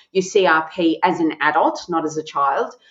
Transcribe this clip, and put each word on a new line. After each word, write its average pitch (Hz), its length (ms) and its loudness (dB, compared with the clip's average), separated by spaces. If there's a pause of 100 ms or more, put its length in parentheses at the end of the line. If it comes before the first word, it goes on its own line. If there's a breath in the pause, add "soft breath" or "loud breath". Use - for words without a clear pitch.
(120)
your 185 100 0
C 185 240 2
R 160 260 2
P 165 300 0
as 185 180 0
an 156 200 0
adult, 151 480 0
not 165 160 -2
as 151 120 -4
a 156 60 -4
child, 151 520 -4 (160 soft breath)